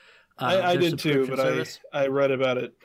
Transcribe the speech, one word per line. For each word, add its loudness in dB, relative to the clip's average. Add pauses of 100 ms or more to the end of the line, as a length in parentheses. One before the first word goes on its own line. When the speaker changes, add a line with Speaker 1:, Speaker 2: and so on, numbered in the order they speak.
(380)
Speaker 1:
uh, -6
Speaker 2:
I, 2
I 2
Speaker 1:
their 2
Speaker 2:
did -4
too, -2 (160)
Speaker 1:
subscription -6
Speaker 2:
but 0
Speaker 1:
service. -2 (120)
Speaker 2:
I, -2
I 0
read 2
about 0
it, -8